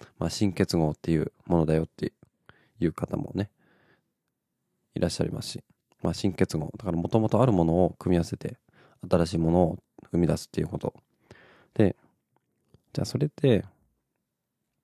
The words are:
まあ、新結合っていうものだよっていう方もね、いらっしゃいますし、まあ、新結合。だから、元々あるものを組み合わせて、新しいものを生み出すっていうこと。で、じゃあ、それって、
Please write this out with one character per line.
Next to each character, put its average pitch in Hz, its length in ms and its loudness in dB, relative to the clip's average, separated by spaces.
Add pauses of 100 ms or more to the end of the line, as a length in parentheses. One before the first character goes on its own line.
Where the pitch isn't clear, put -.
(200)
ま 85 80 -2
あ、 - 20 -4
新 98 240 -2
結 87 240 0
合 78 140 2
っ - 40 -6
て - 160 -4
い 80 80 2
う - 120 -4 (140)
も 87 120 2
の 78 80 4
だ 78 100 2
よ 80 80 0
っ - 40 -8
て - 260 -8 (640)
い 113 60 0
う - 80 0
方 - 240 -6
も - 160 -8
ね、 101 160 -4 (1400)
い - 60 -6
ら 87 80 2
っ - 20 -2
し - 120 -4
ゃ 80 40 0
い 82 40 -4
ま - 120 -10
す - 80 -12
し、 - 140 -12 (380)
ま 85 100 0
あ、 - 20 -2
新 95 200 -2
結 - 240 0
合。 76 200 -6
だ - 80 -12
か 90 60 -4
ら、 85 60 -2
元 87 220 0
々 110 220 2
あ 131 40 4
る 127 60 4
も 87 140 4
の 85 200 4
を - 120 -2
組 - 140 -2
み 90 60 4
合 85 40 2
わ - 20 0
せ - 140 -10
て、 - 200 -12 (520)
新 85 160 2
し 85 80 -6
い 82 60 -2
も 80 120 2
の 87 100 4
を 82 180 0 (320)
生 85 80 0
み 85 80 2
出 80 100 0
す - 100 -12
っ - 20 -20
て - 120 -4
い - 40 0
う - 20 -6
こ - 100 -8
と。 - 160 -8 (800)
で、 101 220 2 (960)
じ - 80 -4
ゃ - 20 -2
あ、 - 20 -6
そ - 120 -4
れ 147 100 0
っ - 20 -6
て、 104 360 2 (1200)